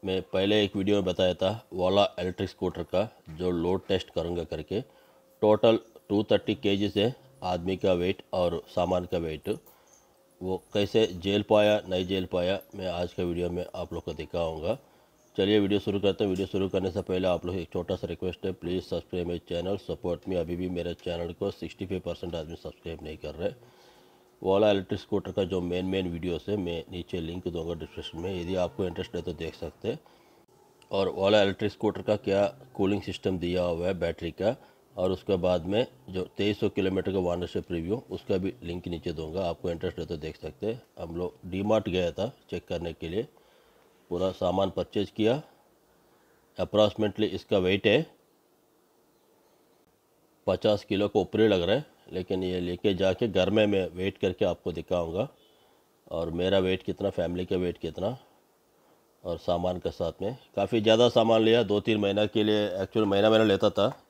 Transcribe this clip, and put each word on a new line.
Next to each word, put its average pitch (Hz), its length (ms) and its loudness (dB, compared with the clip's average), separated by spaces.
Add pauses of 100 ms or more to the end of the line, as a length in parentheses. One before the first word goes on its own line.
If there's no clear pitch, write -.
मैं 95 200 -2
पहले 101 420 2
एक 101 120 -4
वीडियो 101 200 2
में 98 80 2
बताया 90 300 2
था 95 140 0 (300)
Ola 95 280 4 (120)
इलेक्ट्रिक 90 320 -4
स्कूटर 87 340 -4
का 90 180 0 (280)
जो 87 200 -2
लोड 90 380 0
टेस्ट 92 220 -2
करूँगा 85 340 -4
करके। 82 360 -6 (640)
टोटल 107 360 6 (300)
टू 104 220 2
थर्टी 107 240 2
केजीज 101 440 0
है 117 160 2 (280)
आदमी 90 340 -2
का 95 160 2
वेट 90 300 0 (100)
और 87 360 0
सामान 90 360 0
का 87 140 -4
वेट। 78 300 -6 (920)
वो 92 160 -4 (180)
कैसे 107 400 4
झेल 98 280 0
पाया, 104 460 4
नहीं 92 180 0
झेल 92 200 -2
पाया, 90 320 -2 (160)
मैं 95 140 -6
आज 87 240 -4
का 95 100 -6
वीडियो 87 280 -2
में 87 140 -4 (100)
आप 87 180 -8
लोग 85 120 -8
को 85 100 -8
दिखाऊँगा। 82 640 -4 (580)
चलिए 104 220 4
वीडियो 101 220 2
शुरू 101 200 -2
करते 98 240 0
हैं। 101 60 0
वीडियो 92 160 -2
शुरू 95 220 -2
करने 95 220 -2
से 95 120 -4
पहले 92 260 0
आप 87 180 0
लोग 90 100 -4
एक 85 160 -8
छोटा 90 240 -4
सा 95 100 -8
रिक्वेस्ट 87 400 -6
है, 95 80 -4
प्लीज 90 300 -4
सब्सक्राइब 87 440 -6
माय 87 100 -4 (100)
चैनल, 87 280 -4 (100)
सपोर्ट 87 420 -6
मी। 95 80 -2
अभी 85 200 -2
भी 90 140 -4
मेरे 85 240 -4 (100)
चैनल 85 280 -4
को 101 200 -4
सिक्सटी - 340 -10
फ़ाइव 92 200 -4
परसेंट 87 280 -8
आदमी 82 220 -8
सब्सक्राइब 80 480 -12
नहीं 78 140 -12
कर 76 160 -10
रहे। 82 180 -4 (880)
Ola 101 280 6
इलेक्ट्रिक 98 300 0
स्कूटर 95 320 -4
का 101 120 0
जो 92 160 -2
मेन, 90 260 -2
मेन 95 220 0
वीडियोज़ 85 420 -4
है 104 60 0
मैं 85 340 -4
नीचे 90 300 -6
लिंक 85 280 -6
दूंगा 85 260 -4
डिस्क्रिप्शन 80 440 -12
में, 90 220 -6
यदि 90 160 -4
आपको 90 280 -2
इंटरेस्ट 90 320 -8
है 87 60 -6
तो 90 100 -8
देख 80 220 -8
सकते - 340 -10
हैं। 131 100 -6 (920)
और 98 180 0 (100)
Ola 101 240 6
इलेक्ट्रिक 98 300 0
स्कूटर 98 300 -2
का 107 140 0
क्या 101 280 2 (300)
कूलिंग 98 280 0
सिस्टम 95 360 -4
दिया 87 240 0
हुआ 87 240 -2
है 95 80 0
बैटरी 85 380 -4
का, 104 220 0 (420)
और 92 140 0
उसके 104 260 0
बाद 90 300 0
में 107 200 0 (220)
जो 92 160 -6 (120)
तेईस 104 240 0
सौ 107 80 2
किलोमीटर 95 440 0
का 98 80 2
ओनरशिप 87 520 -4
रिव्यू 87 380 -4
उसका 95 280 -2
भी 92 240 -4
लिंक 87 260 -8
नीचे 85 240 -6
दूंगा, 80 360 -4
आपको 85 220 -6
इंटरेस्ट 85 280 -6
है 85 80 -6
तो 85 100 -6
देख 78 200 -10
सकते 82 300 -10
हैं। 117 160 -6 (160)
हम 82 180 -10
लोग 87 300 -6
डीमार्ट 101 420 0
गया 90 240 0
था 107 180 -4 (200)
चेक 90 180 -8
करने 85 240 -6
के 82 160 -10
लिए, 107 200 -4 (840)
पूरा 90 240 0
सामान 95 360 0
परचेज 92 400 -4
किया। 117 320 0 (1160)
अप्रॉक्सीमेटली 104 720 2
इसका 98 320 0
वेट 92 260 2
है 123 200 6 (2500)
पचास 101 380 2
किलो 101 240 0
को 101 120 2
ऊपर 98 200 0
ही 110 80 8
लग 95 140 4
रहा 95 140 4
है, 147 100 -4 (260)
लेकिन 92 300 -2
ये 92 180 -2
लेके 90 340 0
जाके 95 340 2
घर 92 220 2
में 107 160 6
मैं 98 240 2
वेट 92 280 -4
करके 95 260 0
आपको 90 280 -2
दिखाऊंगा 85 540 -2 (800)
और 82 260 -4
मेरा 92 260 2
वेट 92 240 0
कितना, 98 280 -4
फैमिली 87 340 -2
का 92 120 -2
वेट 90 220 -2
कितना 87 380 -6 (1080)
और 87 140 -4
सामान 90 400 -2
का 85 120 -4
साथ 85 320 -6
में। 113 140 -4 (200)
काफ़ी 101 240 2
ज़्यादा 110 280 6
सामान 113 340 6
लिया 113 200 6
दो 104 180 2
तीन 107 200 2
महीना 104 260 2
के 107 180 0
लिए। 107 220 2 (160)
एक्चुअल 107 240 0
महीना, 101 240 4
महीना 110 140 6
लेता 101 260 4
था 101 180 2 (220)